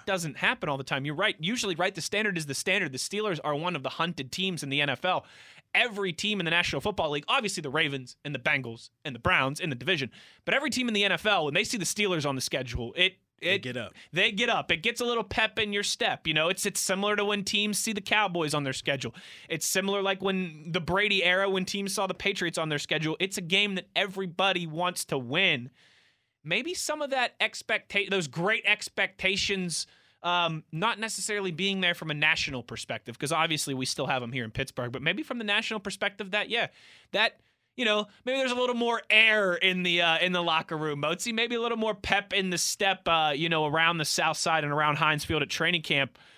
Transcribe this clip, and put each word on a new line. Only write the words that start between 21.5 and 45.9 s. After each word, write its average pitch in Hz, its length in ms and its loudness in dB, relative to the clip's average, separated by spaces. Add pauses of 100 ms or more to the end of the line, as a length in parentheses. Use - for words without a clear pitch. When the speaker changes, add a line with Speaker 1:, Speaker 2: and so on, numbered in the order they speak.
Speaker 1:
teams 196 300 -4
saw 202 100 0
the 185 80 -2
Patriots 185 460 -2
on 160 100 0
their 147 100 0
schedule. 156 400 -2
It's 196 200 -2
a - 20 -6
game 190 320 2
that 180 220 -4
everybody 190 720 0
wants 175 380 -2
to 151 120 -2
win. 131 540 2 (720)
Maybe 233 320 -4
some 302 280 -4
of 285 80 -4
that 262 300 0
expecta-, 208 720 -2
those 185 200 0
great 190 360 0
expectations, 190 1200 0 (360)
um, 170 480 0
not 180 280 0
necessarily 208 520 -4
being 190 300 0
there 175 120 2
from 160 180 -6
a - 20 0
national 151 500 2
perspective, 113 560 -8
'cause 143 140 -2
obviously 160 400 2
we 131 120 -2
still 131 220 -2
have 131 160 0
'em 117 80 -6
here 127 140 -4
in 113 60 -10
Pittsburgh, 127 400 -4
but 123 100 -6
maybe 180 200 0
from 269 160 -6
the 233 60 -6
national 214 380 0
perspective 202 500 -6
that, 202 180 -2
yeah, 214 180 -2 (440)
that - 280 0 (400)
you 247 60 2
know, 208 220 2 (180)
maybe 254 120 -2
there's 262 140 2
a 247 40 0
little 247 200 0
more 233 340 0
air 214 460 6
in 185 280 2
the, 175 180 2
uh, 165 180 4
in 180 140 2
the 180 100 2
locker 160 340 0
room, 151 240 -2
Mozi. 180 320 -2
Maybe 233 220 -2
a 233 60 -2
little 233 160 -2
more 220 180 0
pep 196 380 0
in 190 160 0
the 180 80 -2
step, 190 500 0
uh, 160 260 4
you 156 140 0
know, 160 180 2
around 165 340 4
the 151 60 0
South 160 300 0
Side 160 300 0
and 147 80 0
around 151 240 2
Heinz 151 260 2
Field 156 180 0
at 139 80 -2
training 170 320 0
camp 139 380 0 (180)